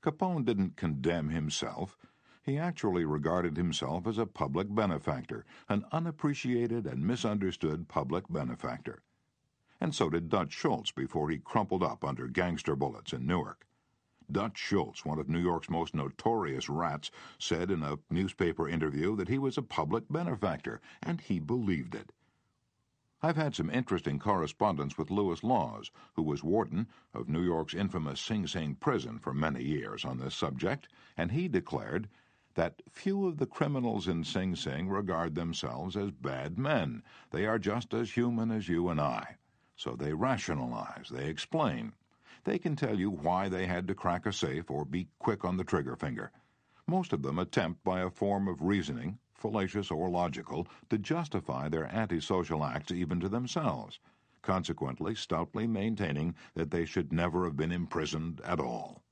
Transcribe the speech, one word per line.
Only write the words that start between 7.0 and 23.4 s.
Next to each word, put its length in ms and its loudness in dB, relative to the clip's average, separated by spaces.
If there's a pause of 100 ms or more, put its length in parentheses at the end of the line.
misunderstood 840 0
public 400 -2
benefactor. 760 -4 (760)
And 120 2
so 180 4
did 180 0
Dutch 240 2
Schultz 400 0
before 360 -2
he 100 0
crumpled 440 0
up 220 -2
under 240 -4
gangster 480 0
bullets 360 -4
in 140 -4
Newark. 400 -2 (640)
Dutch 260 0
Schultz, 480 0
one 140 -2
of 100 -2
New 120 2
York's 280 2
most 240 0
notorious 760 0
rats, 420 -2 (260)
said 320 0
in 140 2
a 160 -2 (100)
newspaper 600 2
interview 480 2
that 120 -2
he 100 2
was 200 0
a 40 -2
public 460 -2
benefactor, 720 -2 (220)
and 180 -2
he 200 0
believed 560 0
it. 160 -12 (1080)
I've 140 4
had 200 2